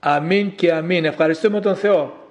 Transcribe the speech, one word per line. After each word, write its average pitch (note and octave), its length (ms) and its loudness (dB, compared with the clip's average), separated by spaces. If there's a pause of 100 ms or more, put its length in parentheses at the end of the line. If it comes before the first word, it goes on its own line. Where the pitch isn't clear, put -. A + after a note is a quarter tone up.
Αμήν E3+ 540 0
και E3+ 180 2
αμήν. E3 320 -2
Ευχαριστούμε D#3+ 560 0
τον F#3+ 160 0
Θεό. F3+ 400 0 (140)